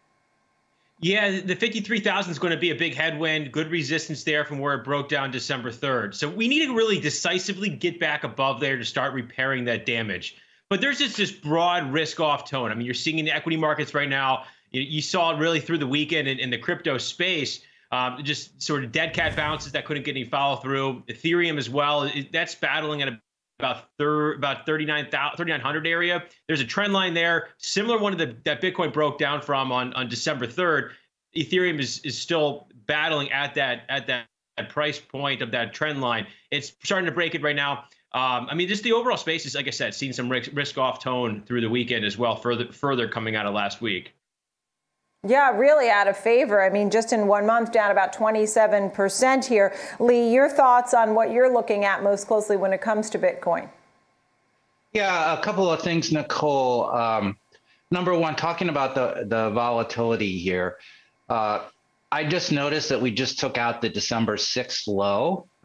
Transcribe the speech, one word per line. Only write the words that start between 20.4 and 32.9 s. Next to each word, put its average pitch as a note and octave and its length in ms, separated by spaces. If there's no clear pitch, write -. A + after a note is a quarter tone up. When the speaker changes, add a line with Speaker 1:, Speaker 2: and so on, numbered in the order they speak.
Speaker 1:
through. C3+ 520
Ethereum E3 500
as A#2 120
well, C#3+ 340
it, C#3 280
that's E3 240
battling D3+ 460
at B2 180
about B2+ 240
thir-, D3+ 360
about C3+ 320
thirty-nine D3+ 460
thou-, C#3+ 240
thirty-nine E3 240
hundred D3+ 260
area. F3 380
There's D#3 120
a C3 40
trend G3+ 280
line F#3 220
there, E3+ 440
similar A3+ 400
one G3+ 180
to E3 100
the, A#2+ 180
that D3 160
Bitcoin F3+ 320
broke D3 240
down D3 240
from C3+ 300
on, B2 220
on B2+ 160
December B2 400
third. D#3+ 420
Ethereum F3 420
is, B2+ 220
is C3 180
still D3+ 480
battling D3+ 440